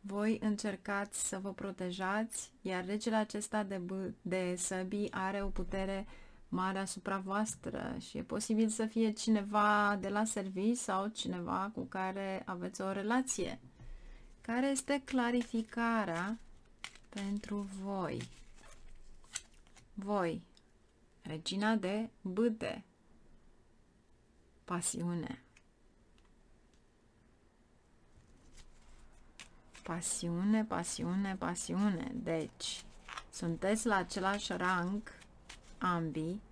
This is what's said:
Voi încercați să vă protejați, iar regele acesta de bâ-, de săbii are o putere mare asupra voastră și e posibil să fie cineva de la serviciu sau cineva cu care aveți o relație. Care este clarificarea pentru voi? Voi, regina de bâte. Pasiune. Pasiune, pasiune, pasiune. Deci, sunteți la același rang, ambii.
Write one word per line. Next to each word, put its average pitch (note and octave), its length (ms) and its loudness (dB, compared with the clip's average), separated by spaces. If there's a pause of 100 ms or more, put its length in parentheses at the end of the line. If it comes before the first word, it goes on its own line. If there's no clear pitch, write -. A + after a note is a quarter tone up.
Voi G#3 420 2
încercați G3+ 840 0
să F#3+ 100 -2
vă F#3+ 140 -6
protejați, F#3+ 960 -2 (120)
iar F#3 220 -2
regele G#3+ 320 2
acesta G#3+ 460 0
de G3 140 -2
bâ-, F#3 460 -4
de F3+ 360 2
săbii F#3 540 -2
are G3 300 0
o G3+ 60 0
putere G3 580 -2 (420)
mare F#3 300 0
asupra G3 400 -2
voastră - 800 -2
și - 180 -8
e - 40 -4
posibil A3 460 2
să A3 180 0
fie A3 240 4
cineva G#3 920 4
de F#3+ 80 -2
la G#3 160 4
serviciu G3 500 2
sau G3 340 0
cineva F#3 680 -2
cu - 60 -4
care F#3+ 680 -2
aveți F3+ 340 -4
o F#3+ 120 0
relație. G#3+ 680 0 (800)
Care A#3+ 260 0
este C#4 380 2
clarificarea A3+ 1300 2 (760)
pentru G3+ 540 -2 (140)
voi? F3 460 -2 (1700)
Voi, G3 480 0 (800)
regina F#3+ 520 2
de G#3+ 360 0 (100)
bâte. A3 640 0 (1800)
Pasiune. F3 800 -2 (4000)
Pasiune, F3 800 2
pasiune, F#3+ 760 0
pasiune. F3 760 0
Deci, - 720 -2 (460)
sunteți F#3 560 2
la G#3+ 100 6
același F#3+ 560 0
rang, F3+ 500 2 (760)
ambii. E3 600 0 (120)